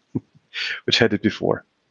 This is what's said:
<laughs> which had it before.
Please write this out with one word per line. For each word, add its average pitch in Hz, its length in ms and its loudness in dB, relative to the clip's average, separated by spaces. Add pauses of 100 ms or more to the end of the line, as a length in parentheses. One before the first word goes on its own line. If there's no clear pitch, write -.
(400)
<laughs> - 440 -10
which - 140 0
had 107 160 4
it 101 80 -2
before. - 420 0 (260)